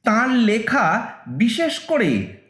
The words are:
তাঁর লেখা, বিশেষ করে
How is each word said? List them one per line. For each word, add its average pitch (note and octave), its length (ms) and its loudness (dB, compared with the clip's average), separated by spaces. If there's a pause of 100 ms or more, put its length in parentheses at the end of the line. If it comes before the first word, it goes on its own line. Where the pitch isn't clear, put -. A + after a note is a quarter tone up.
তাঁর A#3 260 2
লেখা, A3+ 760 2 (200)
বিশেষ A#3+ 520 0
করে C#3+ 480 0 (220)